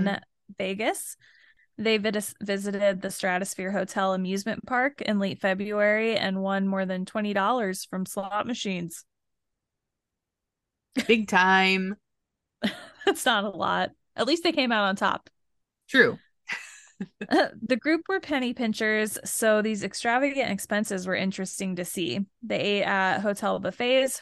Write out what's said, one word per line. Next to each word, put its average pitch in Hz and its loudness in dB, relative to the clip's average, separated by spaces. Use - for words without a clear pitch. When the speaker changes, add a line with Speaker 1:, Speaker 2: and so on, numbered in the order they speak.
Speaker 1:
Um, 202 -2
Speaker 2:
Vegas, 208 -4
they 220 2
vis-, 208 -2
visited 196 0
the 196 -4
Stratosphere 190 -2
Hotel 190 0
amusement 190 -2
park 262 0
in 208 0
late 196 -2
February 208 2
and 190 0
won 196 0
more 190 0
than 185 -4
twenty 208 -2
dollars 202 0
from 185 -6
slot 202 -4
machines. 185 -6
Speaker 1:
Big 220 4
time. 190 4
Speaker 2:
<laughs> - -6
That's 359 0
not 214 2
a 214 -4
lot. 185 0
At 226 0
least 339 0
they 349 2
came 254 2
out 214 2
on 196 0
top. - -2
Speaker 1:
True. 233 6
Speaker 2:
<laughs> - -20
The 254 2
group 320 2
were 381 0
penny 254 -2
pinchers, 214 0
so 214 2
these 214 -2
extravagant 254 0
expenses 202 -2
were 185 -2
interesting 190 -4
to 175 -6
see. 185 -4
They 214 -2
ate 202 0
at 190 2
hotel 202 -2
buffets 247 0